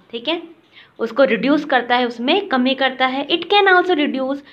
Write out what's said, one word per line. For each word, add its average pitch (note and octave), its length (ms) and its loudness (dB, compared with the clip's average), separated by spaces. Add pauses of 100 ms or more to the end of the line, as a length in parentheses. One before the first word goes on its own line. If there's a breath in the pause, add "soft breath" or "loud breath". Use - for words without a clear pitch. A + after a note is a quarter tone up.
(100)
ठीक A#3 180 -10
है, E4+ 320 -8 (380 soft breath)
उसको A3+ 260 2
रिड्यूस C4+ 400 2
करता B3 320 0
है, B3 100 0
उसमें C4 420 -2
कमी C4 260 0
करता C4 320 -2
है। C#4 220 -4
It F4 120 0
can G4+ 280 2
also F4+ 260 4
reduce C4 440 -2 (140 loud breath)